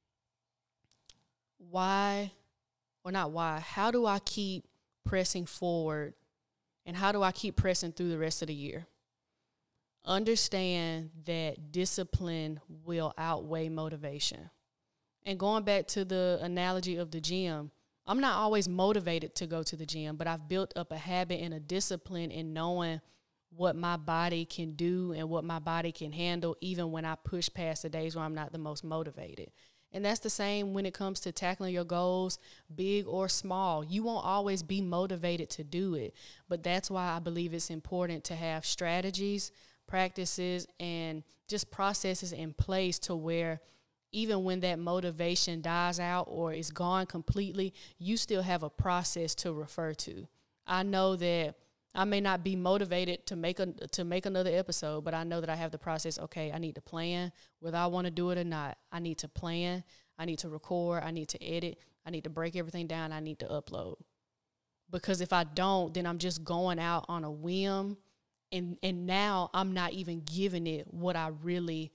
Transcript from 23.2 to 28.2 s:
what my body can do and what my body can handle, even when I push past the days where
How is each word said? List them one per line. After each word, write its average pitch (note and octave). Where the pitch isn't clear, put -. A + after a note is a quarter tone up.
what E3+
my F3
body E3
can D#3+
do F3
and D#3+
what D#3+
my E3
body E3
can D3+
handle, E3+
even F3
when D#3+
I D#3+
push -
past D#3+
the D#3+
days D#3+
where D#3+